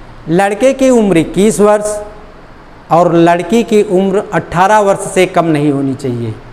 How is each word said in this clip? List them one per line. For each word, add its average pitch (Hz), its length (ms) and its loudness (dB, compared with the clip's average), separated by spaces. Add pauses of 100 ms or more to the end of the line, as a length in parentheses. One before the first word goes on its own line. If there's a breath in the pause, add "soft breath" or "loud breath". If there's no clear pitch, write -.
(280)
लड़के 202 440 0
की 262 180 2
उम्र 208 280 2
इक्कीस 180 420 0
वर्ष 208 380 2 (920)
और 170 240 2
लड़की 175 480 2
की 214 200 0
उम्र 196 400 0 (100)
अठारह 180 460 0
वर्ष 196 340 0
से 185 140 2
कम 170 200 0
नहीं 151 260 0
होनी 139 220 -2
चाहिए। 120 400 -8 (180)